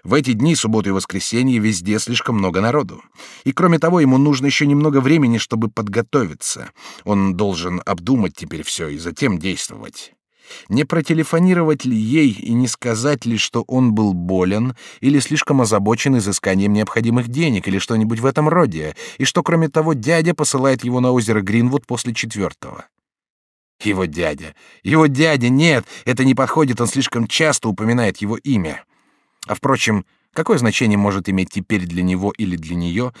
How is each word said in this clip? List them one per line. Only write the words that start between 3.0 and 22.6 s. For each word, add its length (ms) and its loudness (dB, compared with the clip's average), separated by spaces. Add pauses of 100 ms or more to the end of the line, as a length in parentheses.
И, 80 0
кроме 260 4
того, 220 2
ему 180 6
нужно 280 2
ещё 200 0
немного 340 2
времени, 380 4
чтобы 300 -2
подготовиться. 1040 -4 (320)
Он 320 0
должен 500 -4
обдумать 500 -2
теперь 280 -12
всё 240 -8
и 100 -10
затем 400 -4
действовать. 720 -10 (560)
Не 160 0
протелефонировать 1000 0
ли 120 0
ей 340 2
и 220 -4
не 160 2
сказать 580 -2
ли, 100 0
что 260 -2
он 320 2
был 180 2
болен 640 0 (260)
или 180 4
слишком 420 0
озабочен 580 2
изысканием 540 0
необходимых 560 0
денег 400 0
или 100 0
что-нибудь 420 0
в 60 0
этом 220 2
роде, 480 0 (220)
и 60 -2
что, 180 0
кроме 260 2
того, 240 0
дядя 420 0
посылает 500 0
его 160 0
на 120 4
озеро 280 2
Гринвуд 460 0
после 280 -6
четвёртого? 720 -8 (920)